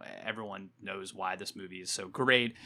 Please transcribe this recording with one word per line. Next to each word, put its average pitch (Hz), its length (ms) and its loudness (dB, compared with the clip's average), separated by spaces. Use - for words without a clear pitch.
everyone 101 440 -6
knows 95 320 -6
why 92 220 -2
this 95 180 -8
movie 92 260 -10
is 90 100 -6
so 92 180 -2
great, 123 580 6